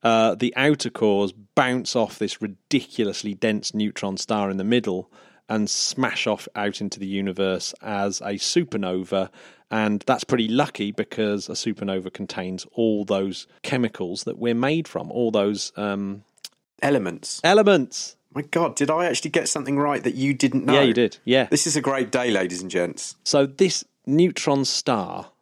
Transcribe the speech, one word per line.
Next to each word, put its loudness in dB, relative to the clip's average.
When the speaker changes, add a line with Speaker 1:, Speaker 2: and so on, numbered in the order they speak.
Speaker 1:
uh, 4
the -2
outer 2
cores 2
bounce 0
off 0
this -6
ridiculously -2
dense -2
neutron -2
star -2
in -4
the -4
middle 0
and 0
smash -2
off -2
out -4
into -8
the -8
universe -2
as -4
a -6
supernova. -2
And 0
that's 0
pretty 0
lucky -2
because -4
a -8
supernova -4
contains -8
all 2
those -2
chemicals -2
that -6
we're 0
made 2
from, -8
all 0
those, 2
um, -4
Speaker 2:
Elements. -2
Speaker 1:
Elements. 4
Speaker 2:
My -4
God, 0
did 0
I 2
actually -2
get 2
something -2
right 0
that -2
you 0
didn't 2
know? 4
Speaker 1:
Yeah, 8
you 4
did. 2
Yeah. 4
Speaker 2:
This 0
is 0
a 0
great 0
day, 2
ladies 0
and -8
gents. -4
Speaker 1:
So 2
this 0
neutron 2
star -4